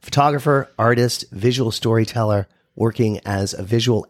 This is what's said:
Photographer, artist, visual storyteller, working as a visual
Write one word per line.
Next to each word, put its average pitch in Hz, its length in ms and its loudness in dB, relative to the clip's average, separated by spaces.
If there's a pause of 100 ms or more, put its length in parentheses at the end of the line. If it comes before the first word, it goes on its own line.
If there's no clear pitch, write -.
Photographer, 143 760 0
artist, 120 540 2
visual 117 400 0
storyteller, 110 760 0 (280)
working 110 500 0
as 98 280 -4
a 95 100 -10
visual 113 460 0